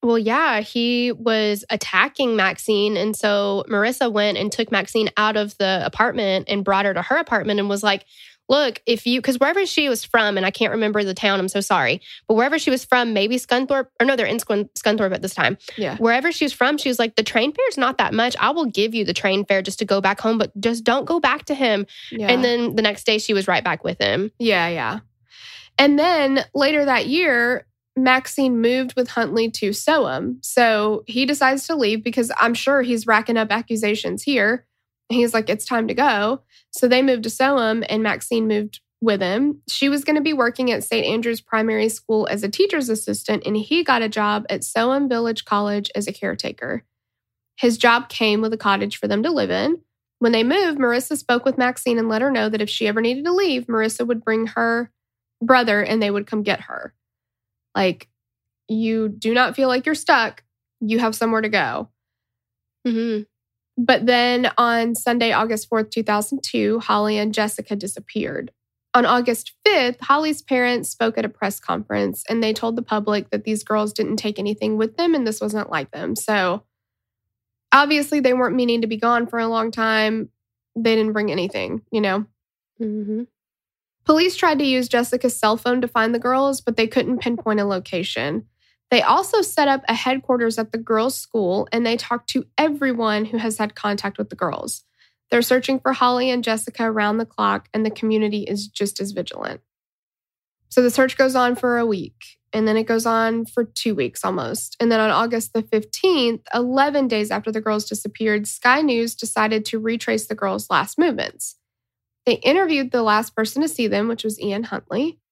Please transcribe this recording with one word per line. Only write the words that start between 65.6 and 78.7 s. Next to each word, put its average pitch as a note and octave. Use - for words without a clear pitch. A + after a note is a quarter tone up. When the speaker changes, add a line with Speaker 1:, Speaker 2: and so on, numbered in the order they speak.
Speaker 2:
fourth, A3
two A3+
thousand G#3
two, A3
Holly G#3+
and G#3+
Jessica G#3+
disappeared. -
On B3
August A#3+
fifth, C4
Holly's D4+
parents B3
spoke A3+
at A3
a G#3+
press -
conference G3+
and A3+
they A3
told A3+
the A#3+
public G#3
that G#3
these G#3+
girls G#3+
didn't A3
take G#3+
anything G#3+
with A3
them E4+
and C4+
this A3
wasn't G#3
like D3+
them. E3+
So G3
obviously D4
they C4
weren't B3
meaning A#3+